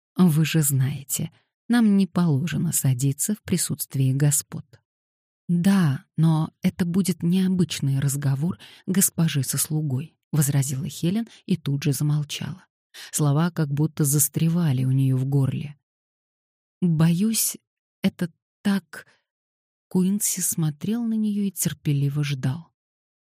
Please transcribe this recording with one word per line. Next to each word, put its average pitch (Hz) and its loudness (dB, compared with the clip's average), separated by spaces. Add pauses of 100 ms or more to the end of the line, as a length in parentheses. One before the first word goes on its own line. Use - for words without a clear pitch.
(160)
«Вы 160 4
же 160 2
знаете, 139 -2 (380)
нам 226 4
не 196 4
положено 160 0
садиться 139 0
в - -10
присутствии 135 -2
господ». - 0 (800)
«Да, 175 2 (120)
но 160 2 (100)
это 180 -2
будет 175 -2
необычный 175 0
разговор 143 -2 (280)
госпожи 170 0
со - -4
слугой», 156 -4 (160)
возразила 139 0
Хелен 190 -2 (180)
и 190 0
тут 139 -2
же 147 2
замолчала. 147 -4 (460)
Слова 156 2
как 147 -2
будто 156 0
застревали 151 0
у 131 0
неё 131 2
в 131 -2
горле. 139 -2 (1040)
«Боюсь, 170 2 (440)
это 185 -4 (300)
так...» - -4 (840)
Куинси 185 0
смотрел 170 -4
на 220 -2
неё 208 -2
и 196 -2
терпеливо 143 -2
ждал. 135 -6 (600)